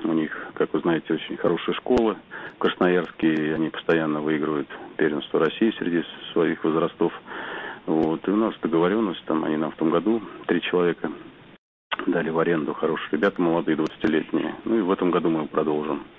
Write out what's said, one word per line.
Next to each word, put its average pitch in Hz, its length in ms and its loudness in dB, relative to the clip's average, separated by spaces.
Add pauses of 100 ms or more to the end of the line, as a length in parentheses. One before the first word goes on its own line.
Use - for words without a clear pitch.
У 82 100 0
них, 78 200 0 (200)
как - 180 0
вы 76 80 0
знаете, 82 320 0
очень 80 240 -4
хорошая 85 400 0
школа 117 400 2 (400)
в - 20 -12
Красноярске, 87 760 2
и 78 160 0
они 78 180 0
постоянно 78 540 0
выигрывают 76 460 0 (280)
первенство 76 420 0
России 82 400 2
среди 85 240 0 (300)
своих 80 320 0
возрастов. 80 480 0 (720)
Вот. 80 420 2
И 95 40 2
у 98 60 2
нас 110 260 2
договорённость, 87 640 2
там, 80 180 0
они 78 140 0
нам 78 140 -2
в - 40 -20
том 80 140 2
году 101 320 2 (240)
три 87 160 0
человека 85 480 0 (960)
дали 85 240 0
в 80 80 0
аренду, 80 340 2
хорошие 80 400 -2
ребята, 90 300 0
молодые, 82 340 2
двадцатилетние. 78 800 -2 (100)
Ну 113 140 0
и - 20 2
в 90 100 0
этом 95 200 2
году 101 180 2
мы 160 180 0
продолжим. 76 580 -2 (140)